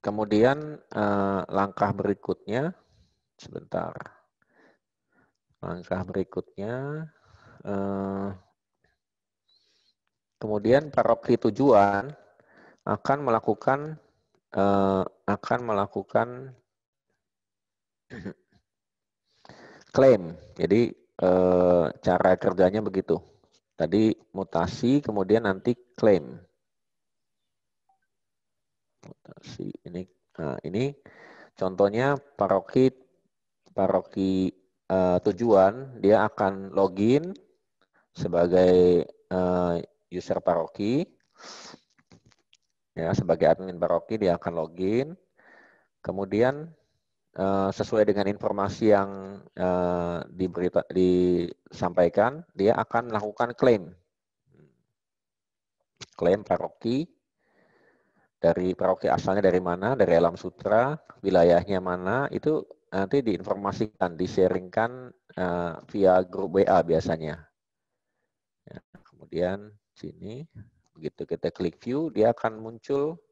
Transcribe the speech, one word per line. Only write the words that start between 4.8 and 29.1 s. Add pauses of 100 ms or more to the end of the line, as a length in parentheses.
Langkah
berikutnya, (560)
eh, (2000)
kemudian
paroki
tujuan (720)
akan
melakukan, (560)
eh, (240)
akan
melakukan (1500)
<clears throat> (1600)
klaim. (180)
Jadi, (260)
eh, (140)
cara
kerjanya
begitu. (560)
Tadi (180)
mutasi,
kemudian
nanti (220)
klaim. (2750)
Mutasi (160)